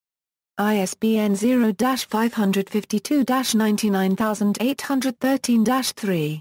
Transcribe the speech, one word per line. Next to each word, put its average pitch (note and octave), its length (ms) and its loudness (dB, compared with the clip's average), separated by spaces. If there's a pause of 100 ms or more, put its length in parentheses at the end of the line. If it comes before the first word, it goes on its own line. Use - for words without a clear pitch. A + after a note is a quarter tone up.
(560)
I G#3 220 0
S F#3 160 -2
B A3 240 0
N G#3 180 2
zero A#3+ 340 2
dash B3 360 -2
five A3+ 260 0
hundred G3 380 0
fifty-two A3 540 -2
dash B3+ 300 -2
ninety-nine G#3 600 2
thousand G#3 420 0
eight C4 220 -2
hundred C4 400 -2
thirteen C4 440 2
dash A#3+ 280 0
three. D#3 480 -4